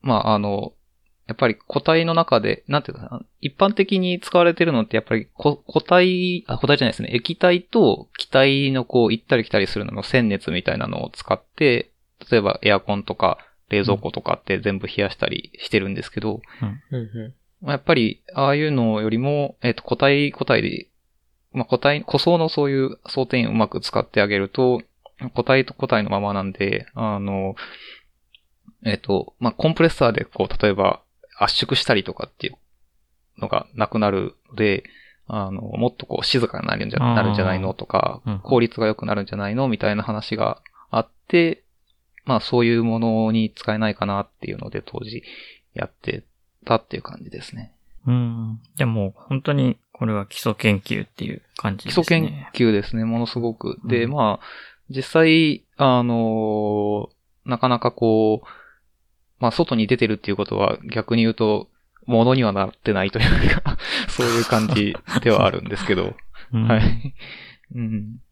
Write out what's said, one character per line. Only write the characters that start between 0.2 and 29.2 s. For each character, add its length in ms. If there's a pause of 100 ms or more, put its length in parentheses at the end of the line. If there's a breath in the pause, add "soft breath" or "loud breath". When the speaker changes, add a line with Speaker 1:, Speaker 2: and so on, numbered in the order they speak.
Speaker 1:
あ 40
の、 340 (560)
や 60
っ 20
ぱ 120
り 80
個 240
体 240
の 100
中 260
で、 260
な 140
ん 20
て 80
い 40
う 40
か 60
な、 180 (180)
一 160
般 160
的 280
に 200
使 160
わ 80
れ 100
て 100
る 80
の 100
っ 40
て 100
や 60
っ 20
ぱ 100
り 180
こ-、 240 (100)
固 140
体、 680
あ、 100
固 100
体 120
じ 60
ゃ 20
な 40
い 20
で 40
す 60
ね。 100
液 240
体 260
と 460 (100)
気 80
体 460
の 120
こ 220
う 60
行 100
っ 20
た 120
り 80
来 40
た 100
り 80
す 120
る 60
の 80
の 100
線 260
熱 220
み 120
た 120
い 40
な 100
の 160
を 60
使 220
っ 80
て、 520 (380)
例 80
え 20
ば 220
エ 100
ア 80
コ 140
ン 100
と 100
か 240 (300 soft breath)
冷 140
蔵 160
庫 120
と 100
か 200
っ 40
て 140
全 200
部 80
冷 120
や 120
し 60
た 100
り 340
し 80
て 100
る 100
ん 60
で 80
す 80
け 100
ど、 200 (200)
Speaker 2:
う 40
ん。 160 (100)
Speaker 3:
う 60
ん 40
う 280
ん。 60 (280)
Speaker 1:
ま 80
あ、 20
や 60
っ 40
ぱ 120
り 280 (120)
あ 140
あ 80
い 60
う 100
の 280
よ 80
り 100
も、 440
え 80
っ 40
と、 100
固 120
体、 360
固 120
体 180
で、 260 (640)
ま 100
あ、 20
固 140
体、 240
個 160
層 180
の 120
そ 160
う 60
い 140
う 220
装 160
填 240
を 40
う 40
ま 140
く 120
使 180
っ 60
て 160
あ 60
げ 120
る 100
と、 340 (380)
固 240
体 200
と 80
固 140
体 160
の 80
ま 80
ま 160
な 80
ん 100
で、 420
あ 240
の、 360 (1300 loud breath)
え 100
っ 40
と、 400